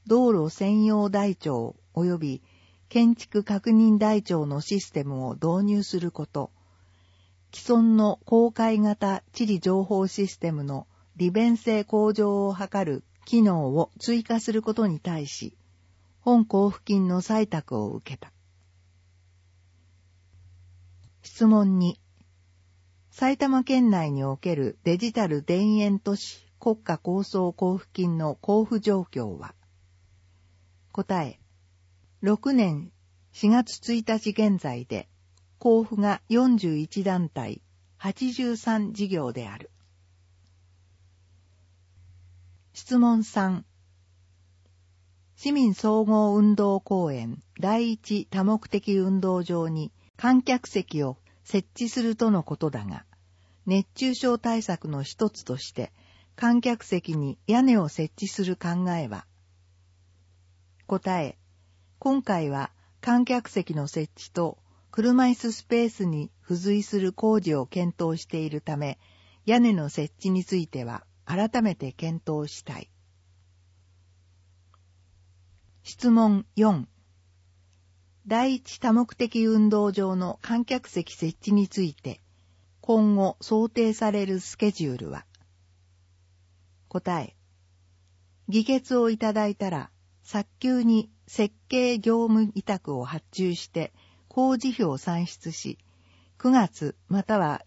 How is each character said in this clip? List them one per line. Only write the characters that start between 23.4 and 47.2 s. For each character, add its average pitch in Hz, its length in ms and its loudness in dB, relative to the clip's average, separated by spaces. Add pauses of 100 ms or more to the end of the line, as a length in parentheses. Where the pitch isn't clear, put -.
県 254 260 4
内 165 220 0
に 135 120 -4
お 135 140 -4
け 175 180 -2
る 131 280 -2
デ 170 140 2
ジ 226 140 -4
タ 220 160 -2
ル 151 140 -2
田 175 140 0
園 208 420 2
都 202 180 -2
市 - 300 -10 (140)
国 220 180 0
家 170 220 -4
構 190 240 -2
想 185 360 -2
交 185 200 0
付 - 140 -20
金 175 260 -2
の 151 180 -4 (100)
交 208 160 4
付 220 160 -2
状 196 220 0
況 107 380 -8
は？ - 160 -18 (1400)
答 185 340 -4
え。 - 140 -12 (800)
六 214 320 0
年 180 380 0 (420)
四 208 160 2
月 240 260 2 (180)
一 226 100 -2
日 220 280 -2
現 202 280 2
在 127 260 -8
で、 - 220 -8 (560)
交 226 240 4
付 202 140 -4
が 202 260 -2
四 240 300 4
十 170 180 -2
一 160 280 -4
団 180 260 -2
体、 110 320 -10 (360)
八 247 340 -6
十 240 240 -4
三 220 380 -2
事 202 160 -4
業 151 220 -2
で 120 160 -10
あ 101 80 -14
る。 107 140 -20 (3000)
質 - 240 -4
問 233 260 4
三。 190 400 -4 (1700)
市 - 160 -4
民 262 240 4
総 214 280 2
合 214 320 4
運 208 200 6
動 202 240 2
公 180 320 -2
園 117 320 -8 (160)